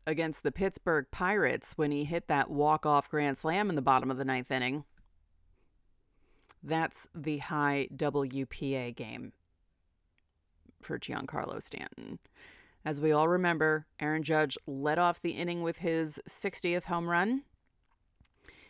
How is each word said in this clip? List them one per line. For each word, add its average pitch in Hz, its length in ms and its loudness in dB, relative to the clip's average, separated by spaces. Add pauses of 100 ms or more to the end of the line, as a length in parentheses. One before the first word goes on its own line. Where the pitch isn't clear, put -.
against 160 360 0
the 143 100 2
Pittsburgh 175 580 0
Pirates 185 680 0
when 151 140 2
he 147 140 0
hit 170 240 -4
that 143 220 2
walk-off 147 600 4
grand 143 260 0
slam 190 320 0
in 180 60 0
the 143 80 0
bottom 131 280 4
of 127 60 -2
the 135 80 -2
ninth 127 260 -2
inning. 131 340 -2 (1800)
That's 160 520 -4
the 151 240 -4
high 143 560 0
W 139 520 -2
P 135 300 -4
A 123 160 -6
game 113 400 -12 (1500)
for - 180 -8
Giancarlo - 640 -6
Stanton. - 560 -12 (680)
As 151 160 -4
we 156 120 4
all 156 160 6
remember, 160 580 2 (140)
Aaron 156 240 0
Judge 151 420 2
led 147 320 0
off 175 240 2
the 175 80 -2
inning 175 320 -4
with 165 160 -2
his 160 480 0
sixtieth 175 600 -2
home 170 220 -2
run. 196 360 0 (1300)